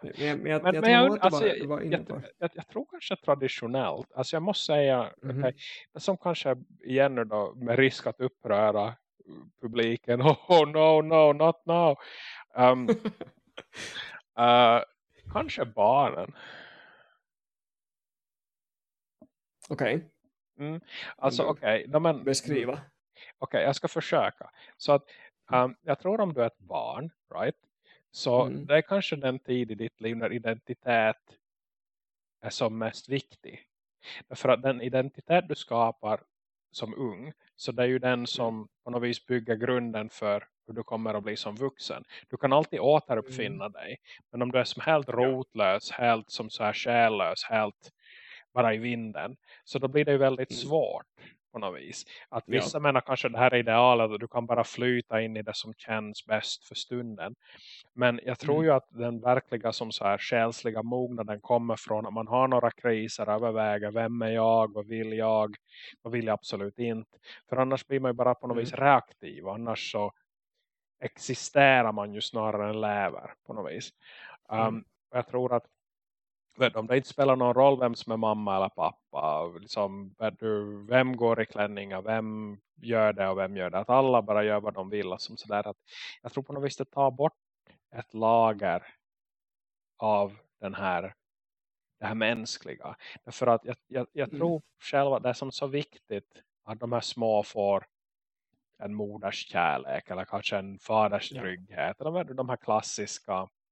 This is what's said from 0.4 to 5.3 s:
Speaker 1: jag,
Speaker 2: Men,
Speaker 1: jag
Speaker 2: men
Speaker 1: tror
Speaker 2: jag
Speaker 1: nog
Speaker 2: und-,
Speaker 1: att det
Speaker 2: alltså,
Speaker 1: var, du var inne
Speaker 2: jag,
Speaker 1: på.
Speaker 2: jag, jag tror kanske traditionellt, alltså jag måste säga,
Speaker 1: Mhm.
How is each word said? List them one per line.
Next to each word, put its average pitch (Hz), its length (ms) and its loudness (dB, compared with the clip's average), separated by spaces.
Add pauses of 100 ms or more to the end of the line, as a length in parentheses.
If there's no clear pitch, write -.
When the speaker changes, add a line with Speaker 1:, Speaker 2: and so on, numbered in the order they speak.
Speaker 1:
jag, 156 100 0
Speaker 2:
Men, 180 120 4
Speaker 1:
jag 156 80 -2
Speaker 2:
men - 0 -
Speaker 1:
tror 220 100 6
Speaker 2:
jag 240 120 10
Speaker 1:
nog 277 80 8
Speaker 2:
und-, - 40 0
Speaker 1:
att - 40 -4
det - 60 6
Speaker 2:
alltså, - 220 2
Speaker 1:
var, 185 60 0
du - 120 -8
var 147 140 -4
inne 165 160 -2
Speaker 2:
jag, 165 120 -4
Speaker 1:
på. 143 140 -8 (160)
Speaker 2:
jag, 170 160 -4
jag - 140 -16
tror 254 220 -10
kanske 339 260 -8
traditionellt, 127 960 -2
alltså 131 240 -4
jag 160 60 -2
måste 196 220 -2
säga, 135 480 4 (100)
Speaker 1:
Mhm. 131 180 -6